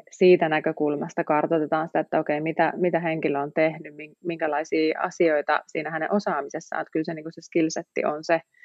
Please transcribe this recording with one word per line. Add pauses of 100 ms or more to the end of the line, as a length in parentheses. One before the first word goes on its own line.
(120)
siitä
näkökulmasta
kartoitetaan
sitä,
että
okei,
mitä,
mitä
henkilö
on
tehnyt,
min-,
minkälaisia
asioita
siinä
hänen
osaamisessaan,
että
kyllä
se,
niin
kuin
se
skillsetti
on
se, (240)